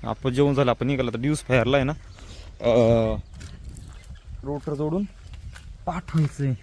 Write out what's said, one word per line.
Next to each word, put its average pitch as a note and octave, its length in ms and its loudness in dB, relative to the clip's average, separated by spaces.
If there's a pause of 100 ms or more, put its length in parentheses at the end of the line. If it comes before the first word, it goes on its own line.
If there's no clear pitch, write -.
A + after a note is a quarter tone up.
आपण B2 300 -2
जेवण C#3+ 200 4
झालं, B2+ 180 4
आपण B2 160 0
निघाला C3 260 0
तर A#2 60 -4
ड्यूस D3 240 -2
फायरला C3 340 4
आहे C3+ 60 4
ना, C#3 80 0 (720)
अं, A2+ 560 6 (1300)
रोटर C#3+ 300 -4
जोडून D3+ 300 0 (840)
पाठवायचं D#3 600 -2
आहे. C3 180 0